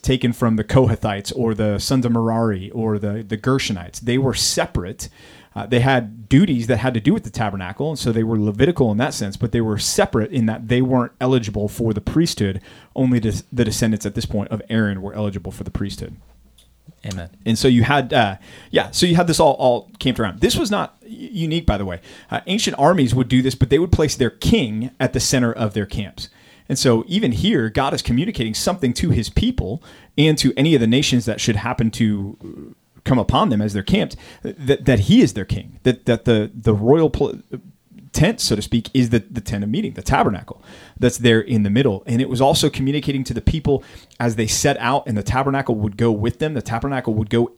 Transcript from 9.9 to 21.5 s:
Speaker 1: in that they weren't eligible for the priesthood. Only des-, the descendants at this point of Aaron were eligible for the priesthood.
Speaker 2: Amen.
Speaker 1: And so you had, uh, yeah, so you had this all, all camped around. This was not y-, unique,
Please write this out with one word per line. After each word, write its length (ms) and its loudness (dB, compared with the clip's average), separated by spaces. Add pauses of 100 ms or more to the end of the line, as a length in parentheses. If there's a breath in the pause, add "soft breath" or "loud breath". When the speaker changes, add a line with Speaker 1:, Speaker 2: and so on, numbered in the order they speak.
Speaker 1:
in 140 0
that 220 -4
they 140 2
weren't 400 0
eligible 480 0
for 240 -2
the 80 -2
priesthood. 600 0 (360 loud breath)
Only 240 2
des-, 300 -2
the 120 0
descendants 420 0
at 80 -6
this 120 -6
point 260 -6
of 180 -6
Aaron 320 0
were 120 -10
eligible 400 -6
for 100 -14
the 80 -10
priesthood. 460 -8 (880)
Speaker 2:
Amen. 240 -10 (160)
Speaker 1:
And 120 0
so 100 2
you 160 6
had, 300 0
uh, 240 0 (320 loud breath)
yeah, 220 -2
so 140 2
you 100 2
had 120 4
this 120 0
all, 140 6
all 360 0 (100)
camped 200 -2
around. 220 -4
This 160 2
was 120 -2
not 320 -4
y-, 80 -20
unique, 560 -6